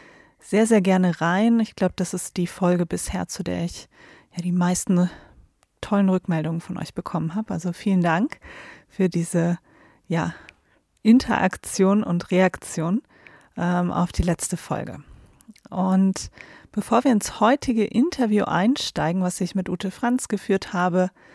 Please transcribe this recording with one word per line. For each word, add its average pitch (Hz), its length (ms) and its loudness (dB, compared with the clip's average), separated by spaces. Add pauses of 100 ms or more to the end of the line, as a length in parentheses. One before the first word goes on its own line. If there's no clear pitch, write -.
(460)
sehr, 214 220 2
sehr 220 140 4
gerne 185 400 2
rein. 208 380 2
Ich 220 160 -2
glaube, 185 200 -2
das - 180 -4
ist - 240 -8
die 175 80 0
Folge 175 400 0
bisher, 175 420 -6
zu - 140 -12
der 175 220 -4
ich, - 260 -10 (460)
ja, 170 80 -8
die 180 80 -2
meisten 180 580 2 (720)
tollen 202 260 2
Rückmeldungen 165 540 0
von - 160 -10
euch - 160 -10
bekommen 160 400 -4
habe. 214 200 -4
Also 170 200 -4
vielen 190 280 2
Dank 175 380 0 (480)
für 185 220 0
diese, 170 480 0 (500)
ja, 165 260 -2 (680)
Interaktion 208 1000 2
und 175 280 -4
Reaktion, 185 680 0 (560)
ähm, 175 340 0
auf 175 200 -2
die - 120 -2
letzte 175 340 -2
Folge. - 460 -8 (680)
Und 190 600 0 (420)
bevor 226 320 0
wir 277 80 4
ins - 280 0
heutige 226 460 2
Interview 220 600 0
einsteigen, 180 800 0
was 180 180 -2
ich 185 140 -4
mit 185 120 -2
Ute 180 220 -4
Franz 247 380 -2
geführt - 460 -2
habe, 180 360 2 (260)